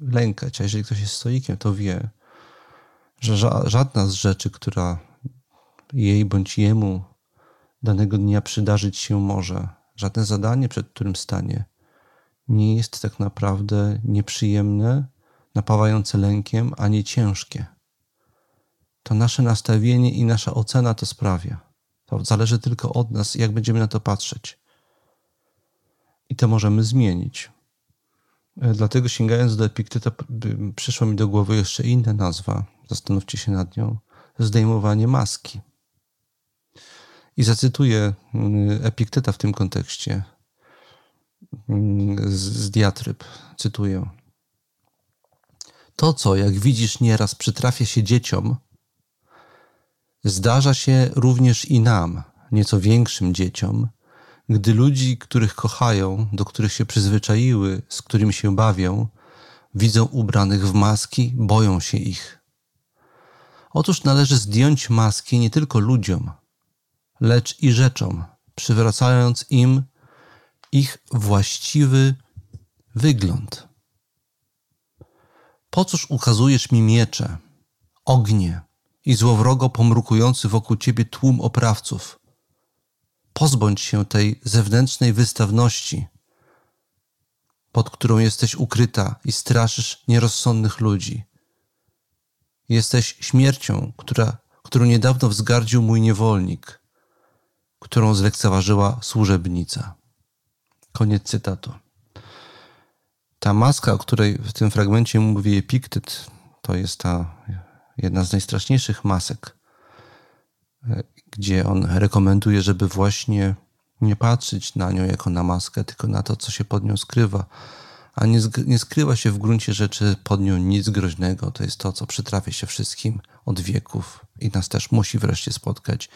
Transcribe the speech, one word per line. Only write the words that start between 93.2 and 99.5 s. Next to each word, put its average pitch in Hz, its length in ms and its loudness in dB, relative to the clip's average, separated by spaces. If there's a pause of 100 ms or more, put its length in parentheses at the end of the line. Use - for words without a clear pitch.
która, 110 400 -2 (260)
którą 120 220 2
niedawno 120 440 4
wzgardził 113 520 0
mój 110 200 2
niewolnik – 104 800 0 (960)
którą 110 360 2
zlekceważyła 101 840 2
służebnica". 92 920 -2 (960)